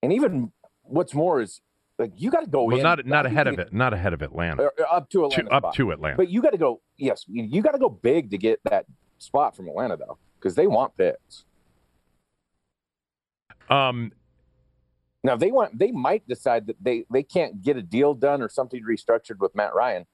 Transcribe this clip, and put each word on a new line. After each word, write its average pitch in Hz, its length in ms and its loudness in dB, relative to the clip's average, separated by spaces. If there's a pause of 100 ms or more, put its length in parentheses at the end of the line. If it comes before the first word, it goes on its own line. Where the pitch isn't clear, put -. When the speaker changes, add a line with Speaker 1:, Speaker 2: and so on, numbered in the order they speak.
Speaker 1:
And 131 100 2
even 190 400 2 (300)
what's 160 320 -2
more 151 260 2
is, 107 220 -8 (360)
like, 113 200 -2
you 180 140 -2
gotta 320 160 0
go 143 160 2
Speaker 2:
Well, 117 140 2
Speaker 1:
in 131 60 2
Speaker 2:
not, 160 220 2
not 143 200 2
ahead 131 220 2
of 117 60 -2
Speaker 1:
in 87 60 -6
Speaker 2:
it, 87 140 -6
not 117 200 2
ahead 95 180 -2
of 76 100 -4
Atlanta. 80 420 -4
Speaker 1:
Or, 143 140 0
or 160 160 0
up 170 180 -2
to 180 140 2
Atlanta 135 180 0
Speaker 2:
To, 113 120 0
up 139 80 4
Speaker 1:
spot. 80 120 -4
Speaker 2:
to 110 160 0
Atlanta. 76 260 -4
Speaker 1:
But 185 120 2
you 202 120 -2
gotta 240 160 2
go, 135 240 0 (160)
yes, 131 300 -4
you, 117 160 -8
you 127 180 -2
gotta 277 160 0
go 254 120 0
big 139 420 -2
to 104 60 -6
get 107 280 0
that 98 200 0 (340)
spot 139 360 -2
from 92 140 -14
Atlanta, 95 260 -4
though, - 220 -14 (240)
'cause 90 140 -2
they 160 120 4
want 135 300 0
Pitts. - 480 -4 (2250)
Speaker 2:
Um, 127 420 0 (1120)
Speaker 1:
Now, 127 140 0
they 170 140 2
want, 233 260 2
they 196 140 2
might 165 360 -2
decide 117 400 -2
that 110 140 -8
they, 117 300 -2
they 135 120 2
can't 113 380 -4
get 131 160 0
a 120 40 -8
deal 120 320 2
done 139 280 0
or 110 80 -6
something 127 340 -6
restructured 113 560 -2
with 95 160 -2
Matt 104 200 -2
Ryan. 98 380 0